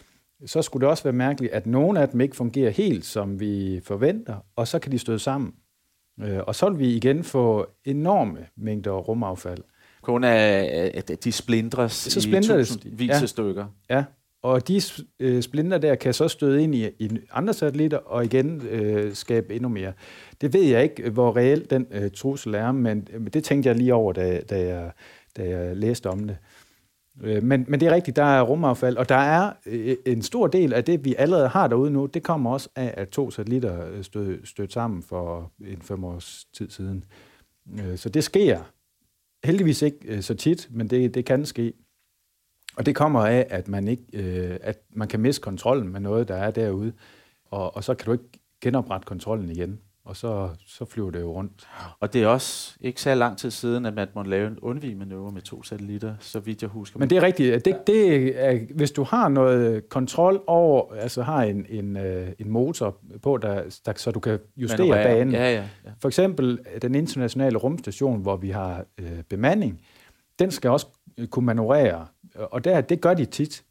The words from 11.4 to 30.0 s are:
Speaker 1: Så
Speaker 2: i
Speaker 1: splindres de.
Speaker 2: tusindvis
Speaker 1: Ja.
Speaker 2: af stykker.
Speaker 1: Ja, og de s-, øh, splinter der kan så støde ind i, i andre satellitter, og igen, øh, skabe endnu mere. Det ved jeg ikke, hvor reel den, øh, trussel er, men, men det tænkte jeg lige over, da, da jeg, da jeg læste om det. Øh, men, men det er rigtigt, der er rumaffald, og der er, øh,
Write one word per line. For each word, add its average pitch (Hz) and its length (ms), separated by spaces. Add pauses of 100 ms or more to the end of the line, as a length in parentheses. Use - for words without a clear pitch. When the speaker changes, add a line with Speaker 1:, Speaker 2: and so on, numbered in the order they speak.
Speaker 1:
Så - 260
Speaker 2:
i 110 40
Speaker 1:
splindres 190 460
de. 117 60
Speaker 2:
tusindvis 110 340
Speaker 1:
Ja. 143 140
Speaker 2:
af 117 60
stykker. 101 380 (240)
Speaker 1:
Ja, 135 140 (380)
og 127 260
de 190 120
s-, - 200 (200)
øh, 123 220
splinter 165 360
der 147 160
kan 123 200
så 156 140
støde 143 340
ind 156 120
i, 110 140 (100)
i 110 200 (140)
andre 190 220
satellitter, 147 440
og 120 260
igen, 131 380
øh, 104 520
skabe 113 400
endnu 123 140
mere. 95 240 (480)
Det 143 120
ved 196 120
jeg 127 180
ikke, 151 280
hvor 117 260
reel 135 340
den, 127 200
øh, 101 200
trussel 135 440
er, 113 180
men, 110 400
men 113 140
det 151 180
tænkte 139 240
jeg 117 80
lige 123 180
over, 107 180
da, 90 280 (100)
da 95 160
jeg, 87 260 (440)
da 95 120
jeg 90 280
læste 107 340
om 101 160
det. 101 100 (840)
Øh, 107 200
men, 127 260
men 139 120
det 165 80
er 165 60
rigtigt, 175 220
der 147 80
er 139 180
rumaffald, 127 540
og 123 120
der 135 60
er, 156 380 (140)
øh, 117 300 (100)